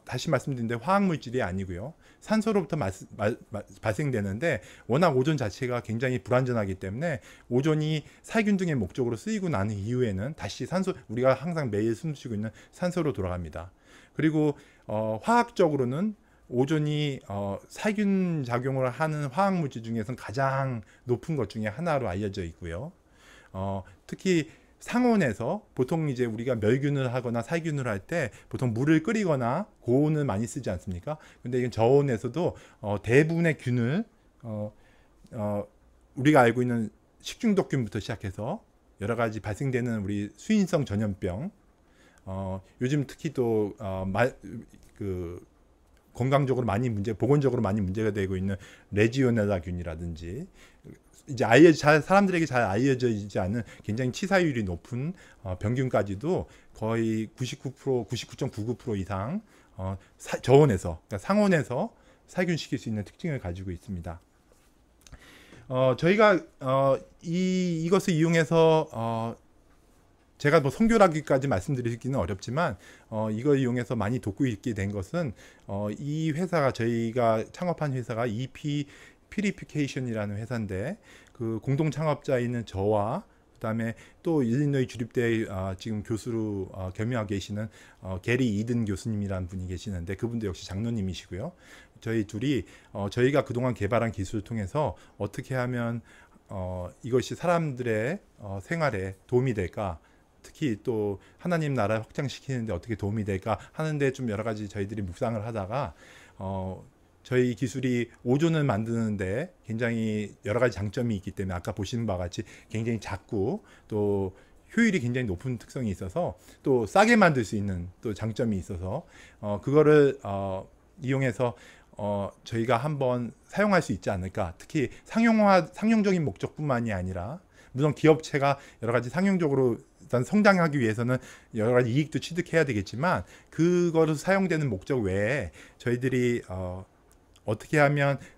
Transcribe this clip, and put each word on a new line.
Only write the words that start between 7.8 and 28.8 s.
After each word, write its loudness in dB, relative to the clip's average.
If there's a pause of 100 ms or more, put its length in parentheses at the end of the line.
살균 2
등의 0
목적으로 -2
쓰이고 -4
난 0
이후에는 -2
다시 -8
산소, -2 (160)
우리가 4
항상 -2
매일 0
숨쉬고 -8
있는 -4 (220)
산소로 -2
돌아갑니다. -6 (400)
그리고, 2 (280)
어, -2
화학적으로는 2 (360)
오존이, 0
어, -4 (100)
살균 0
작용을 0
하는 -2
화학물질 0
중에서는 -4
가장 -2 (220)
높은 -2
것 -2
중에 -4
하나로 -2
알려져 -4
있고요. -10 (600)
어, -6 (220)
특히 0 (300)
상온에서 0 (120)
보통 0
이제 0
우리가 -2
멸균을 2
하거나 -2
살균을 -4
할 -2
때 -4 (160)
보통 -2
물을 4